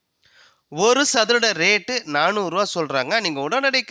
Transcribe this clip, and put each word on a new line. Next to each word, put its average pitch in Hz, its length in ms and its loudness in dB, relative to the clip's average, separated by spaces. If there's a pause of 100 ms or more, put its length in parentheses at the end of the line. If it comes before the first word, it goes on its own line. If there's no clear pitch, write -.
(720)
ஒரு 240 420 2
சதுரட 233 340 2 (140)
ரேட்டு 208 420 0
நானூறு 170 460 0
ரூபா 190 240 0
சொல்றாங்க. 143 460 -2
நீங்க 165 220 -4
உடனடி 254 500 0